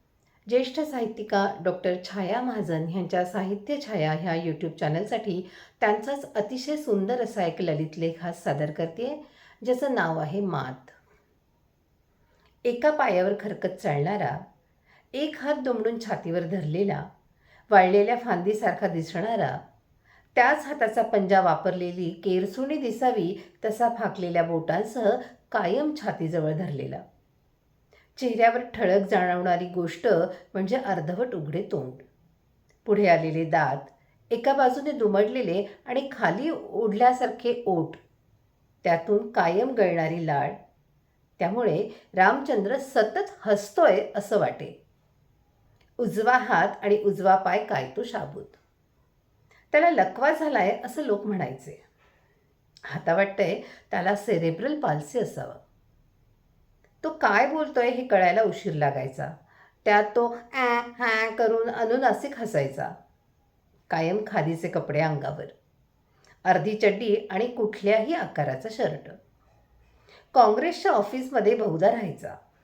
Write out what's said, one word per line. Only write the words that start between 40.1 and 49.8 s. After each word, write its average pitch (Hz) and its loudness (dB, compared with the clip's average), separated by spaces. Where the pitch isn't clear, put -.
लाळ. 139 0
त्यामुळे 190 0
रामचंद्र 220 2
सतत 262 0
हसतोय 208 2
असं 202 0
वाटे. - -6
उजवा 220 2
हात 202 2
आणि 208 2
उजवा 190 4
पाय 190 2
काय 135 -4
तो 226 -2
शाबूत. 180 -10
त्याला 311 6